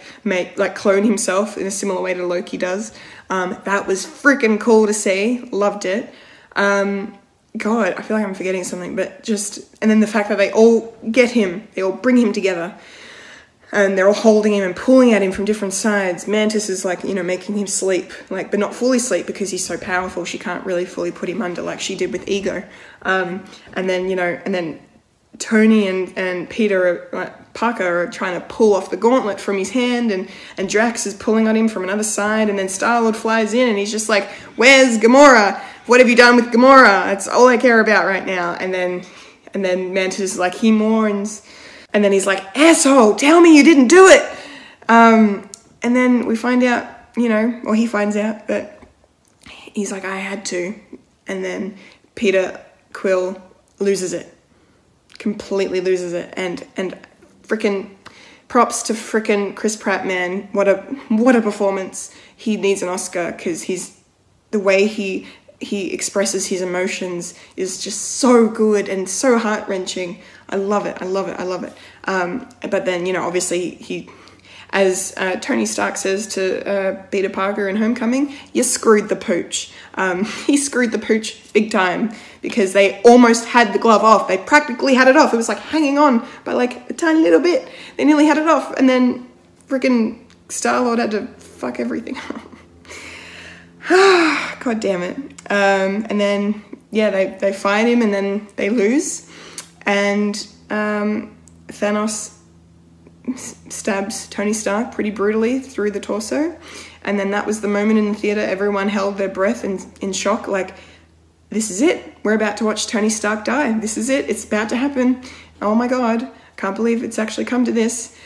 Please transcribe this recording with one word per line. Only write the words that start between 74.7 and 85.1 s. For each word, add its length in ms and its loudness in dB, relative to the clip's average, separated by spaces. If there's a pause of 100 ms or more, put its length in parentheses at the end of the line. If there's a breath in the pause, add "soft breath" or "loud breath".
as, 460 0
uh, 200 -4
Tony 300 -2
Stark 300 -4
says 380 -4
to, 340 -4
uh, 420 -4
Peter 180 -2
Parker 400 -4
in 80 -4
Homecoming, 580 -2 (180 loud breath)
"You 100 2
screwed 460 2
the 80 -2
pooch." 560 -6 (220 loud breath)
Um, 300 -2
<laughs> 220 -8
he 100 4
screwed 360 -2
the 60 -2
pooch 540 -4
big 180 2
time 420 -2 (280 loud breath)
because 320 -2
they 300 2
almost 440 8
had 260 2
the 60 0
glove 260 4
off. 240 6
They 100 0
practically 560 0
had 140 6
it 80 6